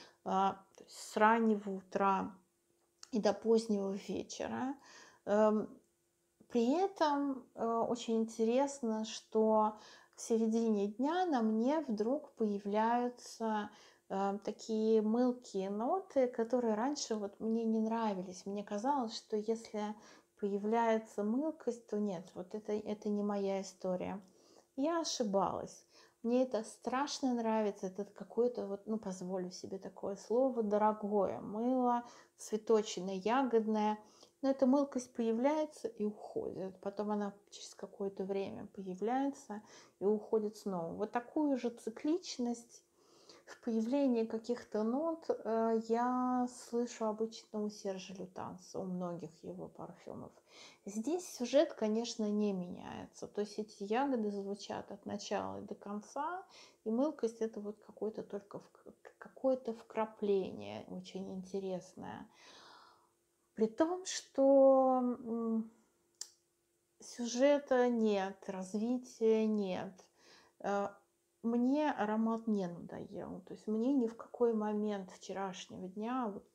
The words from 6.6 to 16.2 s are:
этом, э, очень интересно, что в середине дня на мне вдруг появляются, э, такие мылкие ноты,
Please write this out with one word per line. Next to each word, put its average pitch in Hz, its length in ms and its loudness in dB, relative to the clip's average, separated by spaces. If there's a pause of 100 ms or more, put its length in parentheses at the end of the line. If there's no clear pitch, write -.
этом, 285 840 2
э, 226 340 0
очень 226 340 0
интересно, 226 840 0
что 220 720 2 (380)
в - 60 -18
середине 226 640 2
дня 311 380 0
на 277 160 2
мне 226 460 4
вдруг 240 460 -2
появляются, 220 1400 0 (400)
э, 196 340 0
такие 220 580 2
мылкие 226 680 0
ноты, 254 580 2